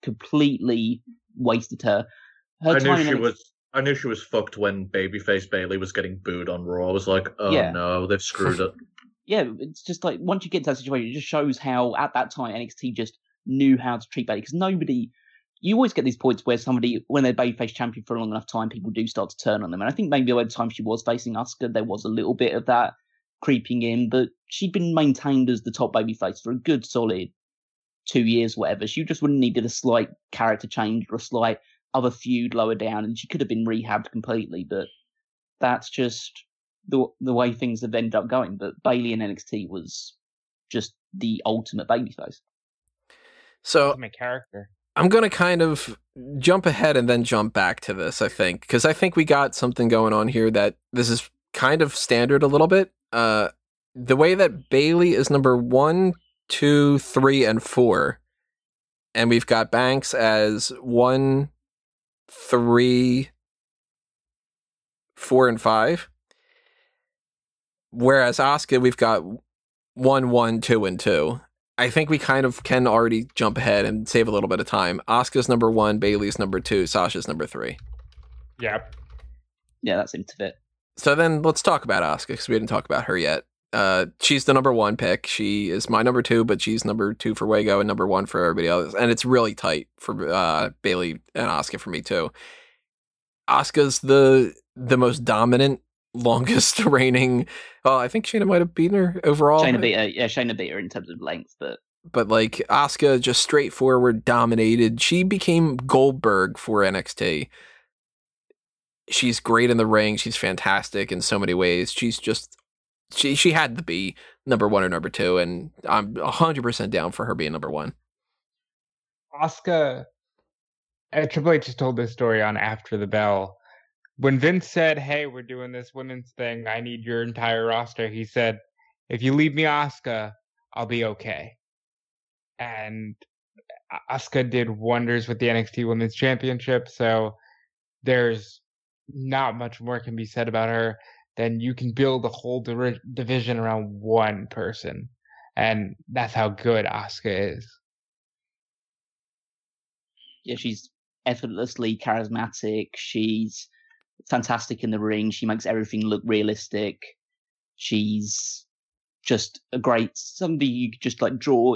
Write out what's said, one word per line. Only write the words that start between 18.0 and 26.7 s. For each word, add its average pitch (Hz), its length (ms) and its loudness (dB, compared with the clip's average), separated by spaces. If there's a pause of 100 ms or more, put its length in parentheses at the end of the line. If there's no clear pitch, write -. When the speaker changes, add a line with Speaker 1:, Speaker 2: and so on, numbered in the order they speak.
Speaker 1:
for 117 100 -6
a 113 40 -4
long 110 100 -4
enough 107 180 -6
time, 113 220 -4
people 110 220 -10
do 113 160 -4
start 101 220 -6
to - 80 -20
turn 107 260 -2
on 85 80 -8
them. 92 100 -8
And 113 80 -2
I 139 40 -4
think 196 160 -4
maybe 131 220 2
by 120 120 2
the 113 60 -4
time 117 200 -6
she 113 140 -12
was 110 200 -4
facing 117 320 -4
Asuka, 117 360 -8
there 110 120 -2
was 107 220 -6
a 110 40 -6
little 110 240 -2
bit 120 200 0
of 123 120 -4
that 120 280 2 (480)
creeping 123 420 0
in, 117 260 0
but 127 200 0 (180)
she'd 190 260 -6
been 170 200 -2
maintained 139 560 2
as 117 120 0
the 120 100 -8
top - 220 -2
babyface 110 480 -2
for 117 100 -8
a 127 60 -4
good 135 280 -2